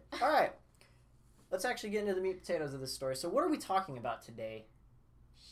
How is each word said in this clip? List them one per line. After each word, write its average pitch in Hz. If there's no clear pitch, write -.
All -
right. 262
Let's 196
actually 226
get 208
into 202
the 185
meat 190
and 185
potatoes 156
of 135
this 131
story. 131
So 170
what 262
are 359
we 302
talking 190
about 117
today? 110